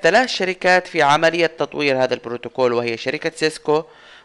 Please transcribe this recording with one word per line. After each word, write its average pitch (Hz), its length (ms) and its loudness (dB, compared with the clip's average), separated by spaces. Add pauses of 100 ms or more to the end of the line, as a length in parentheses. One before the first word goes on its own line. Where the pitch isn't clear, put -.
ثلاث 226 260 4
شركات 180 580 0
في 165 140 -2
عملية 160 440 2
تطوير 143 580 -2
هذا 123 100 0
البروتوكول، 120 600 -2
وهي 117 240 -2
شركة 151 380 -6
سيسكو 156 480 -2 (420)